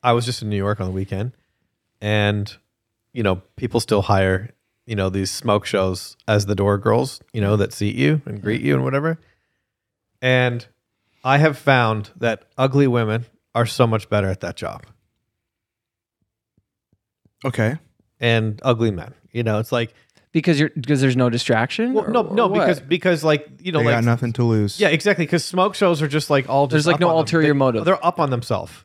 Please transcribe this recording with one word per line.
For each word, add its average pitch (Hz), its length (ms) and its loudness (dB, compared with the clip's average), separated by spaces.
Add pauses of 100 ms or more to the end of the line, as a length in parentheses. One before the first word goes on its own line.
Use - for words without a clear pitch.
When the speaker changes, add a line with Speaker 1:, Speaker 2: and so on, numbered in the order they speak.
Speaker 1:
I 123 120 4
was 117 120 0
just 120 160 -6
in 107 80 -6
New 104 80 -2
York 101 240 -2
on 92 60 -4
the 92 60 -6
weekend, 98 400 -6 (680)
and, 104 500 0 (640)
you 120 80 -6
know, 95 220 0 (140)
people 123 220 -2
still 104 220 0
hire, 95 480 0 (360)
you 117 100 -8
know, 95 140 -2
these 95 200 -4
smoke 104 380 -2
shows 95 500 -2 (100)
as 104 200 2
the 104 80 -2
door 101 240 0
girls, 117 420 -2 (100)
you 110 100 -4
know, 101 160 2
that 101 160 0
seat 104 220 -4
you 147 300 0
and - 160 -12
greet 107 200 -4
you 143 120 0
and 131 100 0
whatever. 143 360 -4 (1000)
And 123 460 0 (580)
I 135 140 4
have 151 220 2
found 113 580 2
that 117 280 -4 (120)
ugly 135 300 2
women 117 380 0 (280)
are 117 140 2
so - 180 2
much 110 240 -2
better 104 200 0
at 92 120 -4
that 87 140 -8
job. - 320 -12 (2500)
Speaker 2:
Okay. 123 320 0 (420)
Speaker 1:
And 110 440 0
ugly 117 280 2
men, 92 220 -10 (180)
you 120 120 -6
know, 107 160 0
it's 110 120 -6
like 117 220 -2 (380)
Speaker 3:
Because 156 280 0
you're, - 100 2
because 135 320 -2
there's 131 140 2
no 123 140 2
distraction? 120 640 -2
Speaker 1:
Well, - 120 0
Speaker 3:
Or, - 40 -4
Speaker 1:
no, 233 140 2
no, 214 220 0
Speaker 3:
or 185 40 2
what? 202 100 0
Speaker 1:
because, 175 220 2
because, 156 420 0
like, 151 240 2 (120)
you 180 120 -8
know, 156 80 0
Speaker 2:
They 120 60 2
Speaker 1:
like 117 100 2
Speaker 2:
got 117 80 0
nothing 117 300 0
to 120 100 0
lose. 107 360 0
Speaker 1:
Yeah, 196 100 4
exactly. 165 360 2
'Cause 165 200 0
smoke 185 300 0
shows 170 260 2
are 156 60 -2
just, 147 220 -2
like, 135 200 2
all 139 180 2
just 123 60 -6
Speaker 3:
There's, 151 140 2
like, 170 80 4
Speaker 1:
up 147 60 -2
Speaker 3:
no 180 80 2
Speaker 1:
on 165 40 2
them. 160 60 4
Speaker 3:
ulterior 160 280 2
Speaker 1:
They, 147 60 4
Speaker 3:
motive. 131 320 2
Speaker 1:
they're 180 200 0
up 175 140 0
on 151 100 0
themselves. 117 440 -4 (120)